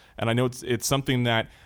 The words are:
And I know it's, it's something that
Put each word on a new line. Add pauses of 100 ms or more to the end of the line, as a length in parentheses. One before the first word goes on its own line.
(180)
And
I
know
it's,
it's
something
that (160)